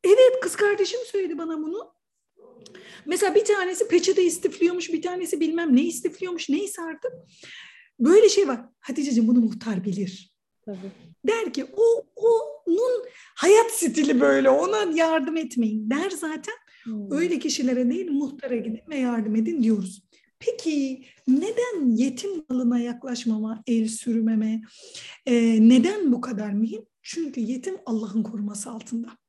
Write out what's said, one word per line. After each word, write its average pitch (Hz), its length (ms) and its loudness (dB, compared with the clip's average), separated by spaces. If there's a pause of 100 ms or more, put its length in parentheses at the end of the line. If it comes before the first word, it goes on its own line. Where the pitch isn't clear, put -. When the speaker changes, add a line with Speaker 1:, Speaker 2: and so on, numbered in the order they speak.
Speaker 1:
Evet, 508 380 8
kız 349 140 -6
kardeşim 415 500 0
söyledi 339 320 -4
bana 320 200 -6
bunu. 320 340 -8 (1120)
Mesela 349 280 0
bir 427 100 6
tanesi 370 440 0
peçete 359 360 2
istifliyormuş, 349 680 -2
bir 320 100 -4
tanesi 359 380 -6
bilmem 320 360 2
ne 277 60 4
istifliyormuş, 349 640 -6
neyse 349 340 -4
artık. 330 300 -10 (880)
Böyle 381 280 8
şey 381 200 4
var. 233 120 -4 (200)
Haticeciğim, 254 480 0
bunu 247 120 6
muhtar 208 440 -2
bilir. 190 500 -8 (300)
Speaker 2:
Tabii. 190 280 -14 (340)
Speaker 1:
Der 440 260 -2
ki, - 140 -6 (100)
"O, 466 300 2 (600)
onun 480 380 0 (320)
hayat 427 340 6
stili 285 500 2
böyle, 269 300 6
ona 349 480 2
yardım 320 380 0
etmeyin." 220 540 -2
der 339 200 -2
zaten. 320 440 -8 (300)
Speaker 2:
Hmm. 208 280 -10
Speaker 1:
Öyle 330 260 -2
kişilere 254 520 -2
değil, 349 200 -4
muhtara 269 460 -4
gidin 226 320 -8
ve 302 100 -8
yardım 226 380 -2
edin 254 260 0
diyoruz. 208 400 -2 (360)
Peki 285 680 -4 (240)
neden 392 600 0
yetim 262 400 -2 (180)
malına 247 300 0
yaklaşmama, 233 880 -6
el 226 220 0
sürmeme, 220 760 -2 (640)
e, 226 420 6
neden 320 440 6
bu 240 80 0
kadar 214 320 -8
mühim? 226 300 -4 (200)
Çünkü 277 380 -8
yetim 254 360 -6 (100)
Allah'ın 220 360 -4
koruması 208 480 -8
altında. 233 380 -10 (200)